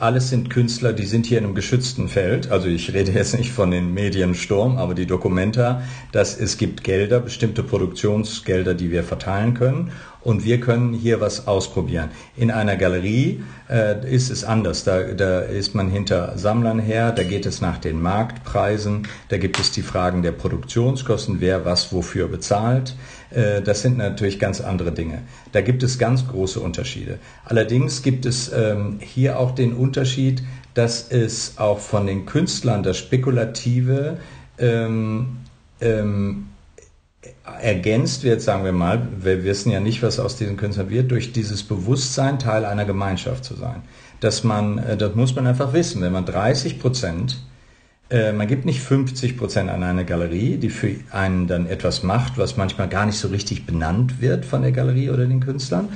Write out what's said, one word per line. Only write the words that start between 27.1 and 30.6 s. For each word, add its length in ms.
Allerdings 580
gibt 240
es, 260
ähm, 460
hier 400
auch 140
den 220
Unterschied, 680